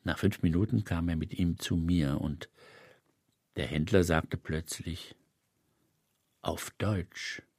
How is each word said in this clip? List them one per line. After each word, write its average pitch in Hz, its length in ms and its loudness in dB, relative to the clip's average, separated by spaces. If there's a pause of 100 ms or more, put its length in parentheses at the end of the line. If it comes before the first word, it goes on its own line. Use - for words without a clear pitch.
Nach 82 140 -2
fünf - 240 0
Minuten 101 440 2
kam 85 260 -2
er 82 60 0
mit - 180 -4
ihm 87 240 0
zu - 180 -2
mir 82 460 2
und - 260 -6 (1080)
der 71 100 -4
Händler 80 360 4
sagte 82 360 2
plötzlich - 760 -8 (1300)
auf 87 380 -4
Deutsch - 640 -2 (160)